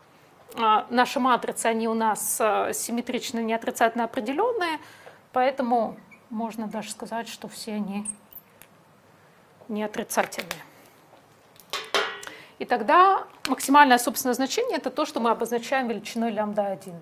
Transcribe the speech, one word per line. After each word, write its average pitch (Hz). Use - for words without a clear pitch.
а, 214
наши 247
матрицы, 240
они 226
у 226
нас, 220
а, 202
симметрично 233
неотрицательно 226
определенные, 311
поэтому 247
можно 220
даже 214
сказать, 226
что -
все -
они 202
неотрицательные. 214
И 247
тогда 311
максимальное 269
собственное 247
значение — 339
это 262
то, 294
что 285
мы 226
обозначаем 233
величиной 226
лямбда 208
один. 185